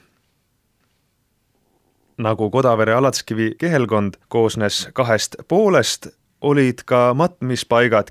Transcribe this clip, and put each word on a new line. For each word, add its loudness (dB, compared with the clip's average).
Nagu -2
Kodavere 2
Alatskivi -2
kihelkond -2
koosnes -2
kahest -2
poolest, 0
olid 0
ka 2
matmispaigad 0